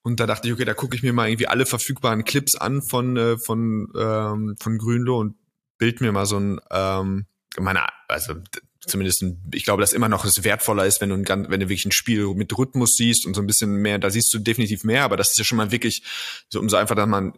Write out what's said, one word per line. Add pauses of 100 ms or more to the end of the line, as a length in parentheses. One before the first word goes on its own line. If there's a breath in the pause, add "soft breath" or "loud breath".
und
da
dachte
ich,
okay,
da
gucke
ich
mir
mal
irgendwie
alle
verfügbaren
Clips
an
von,
äh,
von,
ähm,
von
Grünloh
und (420)
bild
mir
mal
so
ein, (120)
ähm, (320)
meine, (260)
also
d-, (180)
zumindest
ein, (100)
ich
glaube,
dass
immer
noch
es
wertvoller
ist,
wenn
du
ein
gan-,
wenn
du
wirklich
ein
Spiel
mit
Rhythmus
siehst
und
so
ein
bisschen
mehr,
da
siehst
du
definitiv
mehr,
aber
das
ist
ja
schon
mal
wirklich, (460 loud breath)
so,
um
so
einfach
dann
mal